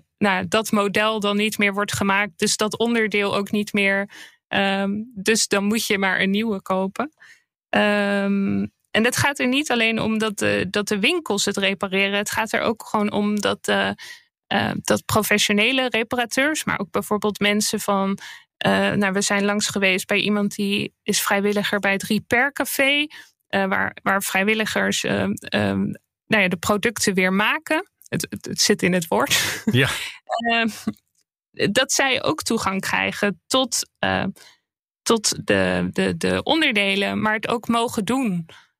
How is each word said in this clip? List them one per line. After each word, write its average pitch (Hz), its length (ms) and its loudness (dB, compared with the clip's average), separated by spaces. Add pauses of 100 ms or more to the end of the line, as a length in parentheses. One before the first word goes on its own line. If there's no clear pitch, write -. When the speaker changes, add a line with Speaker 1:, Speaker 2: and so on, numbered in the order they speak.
(180)
Speaker 1:
nou, 190 300 0
dat 214 240 0
model 214 480 2
dan 202 180 0
niet 208 200 0
meer 202 160 2
wordt 202 200 -2
gemaakt, 196 460 0
dus 208 180 0
dat 214 200 0
onderdeel 214 580 0
ook 202 160 -2
niet 208 220 -2
meer. 196 360 0 (380)
Ehm, 196 440 0 (240)
dus 214 320 0
dan 202 160 2
moet 214 220 0
je 208 120 0
maar 196 240 0
een 190 80 2
nieuwe 208 320 0
kopen. 190 500 -2 (580)
Ehm, 202 960 2 (260)
en 214 120 2
het 247 140 2
gaat 285 220 0
er 262 80 2
niet 269 240 0
alleen 226 300 2
om 220 160 0
dat 214 220 -2
de, 202 300 0
dat 208 180 -2
de 208 120 0
winkels 262 460 0
het 202 120 -2
repareren. 196 600 0
Het 208 140 -2
gaat 220 220 -2
er 226 80 2
ook - 260 -2
gewoon 208 240 0
om 208 280 0
dat, 202 280 -2
eh, 196 220 2 (580)
eh, - 240 0 (100)
dat - 240 0
professionele 214 840 2
reparateurs, 247 760 0
maar - 160 -2
ook 196 120 -6
bijvoorbeeld 202 480 -2
mensen 208 400 0
van, 196 380 0 (400)
eh, 196 340 2
nou, 196 220 2
we 202 80 0
zijn 202 240 0
langs 208 220 0
geweest 190 400 0
bij 202 120 2
iemand 208 360 0
die 202 380 -2 (100)
is - 180 0
vrijwilliger 202 580 0
bij 196 120 0
het 196 120 -2
Repair 240 480 0
Café, 285 540 0 (420)
eh, 196 180 0
waar, 190 380 -2
waar 196 200 2
vrijwilligers, 202 800 0
ehm, 202 300 0
ehm, 98 460 0 (460)
nou 214 180 4
ja, 180 40 4
de 180 100 0
producten 214 560 0
weer 185 200 2
maken. 311 580 0 (160)
Het, - 220 -4
het, - 160 -10
het - 160 -4
zit - 220 2
in 180 100 2
het 180 140 0
woord. - 540 0 (100)
Speaker 2:
Ja. 127 220 4
Speaker 1:
<laughs> - 60 -6 (500)
Ehm, 226 200 2 (1000)
dat 262 200 2
zij 269 320 2
ook 311 200 0
toegang 196 380 -2
krijgen 190 680 -2
tot, 262 420 -2 (100)
eh, 95 240 0 (800)
tot - 460 -2
de, 92 440 2
de, 90 260 -2
de 92 260 0
onderdelen, 202 800 0
maar 214 120 0
het 214 140 -6
ook 240 200 -4
mogen 233 380 -2
doen. 214 400 -2 (340)